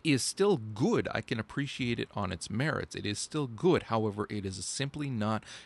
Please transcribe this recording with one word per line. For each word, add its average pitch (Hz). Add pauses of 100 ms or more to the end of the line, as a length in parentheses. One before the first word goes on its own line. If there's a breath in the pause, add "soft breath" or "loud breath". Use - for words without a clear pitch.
is 139
still 190
good. 110
I 113
can 113
appreciate 123
it 113
on 98
its -
merits. 113
It 98
is 104
still 147
good. 123
However, 107
it 101
is 95
simply 139
not 107 (240 loud breath)